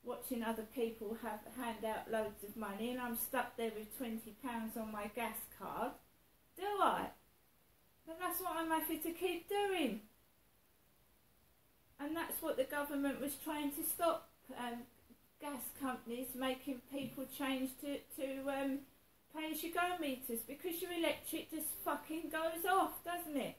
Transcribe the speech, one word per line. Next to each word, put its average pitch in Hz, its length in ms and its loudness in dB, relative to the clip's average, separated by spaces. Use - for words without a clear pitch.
Watching 233 400 -2
other 226 220 0
people 226 460 0
have, 220 180 -4
hand 226 280 -2
out 220 260 -2
loads 214 320 0
of 208 140 -10
money, 214 340 -2
and 254 80 -2
I'm 233 180 -2
stuck - 400 0
there 226 200 2
with 214 200 -8
twenty 226 460 -4
pounds 226 340 -2
on 214 140 -4
my 208 240 -4
gas 220 220 -2
card, 185 320 0
do 349 60 -4
I? 196 260 6
But 330 140 -8
that's 339 220 0
what 330 160 0
I'm 330 120 2
happy 320 280 4
to 330 140 0
keep 349 360 0
doing. 370 540 4
And 294 160 0
that's - 260 0
what 320 160 2
the 262 60 4
government 285 580 2
was 285 220 0
trying 294 300 0
to 320 100 -4
stop, 330 460 2
um, 240 220 -2
gas 285 220 -4
companies 254 560 -2
making 254 460 0
people 269 340 -4
change 262 320 2
to, 285 160 -2
to, 269 300 0
um, 277 300 2
pay-as-you-go 339 680 0
meters, 247 460 0
because 330 340 -4
your 349 100 -2
electric 320 600 2
just 311 160 -4
fucking 311 460 0
goes 330 380 0
off, 370 360 6
doesn't 339 340 0
it? 185 200 -2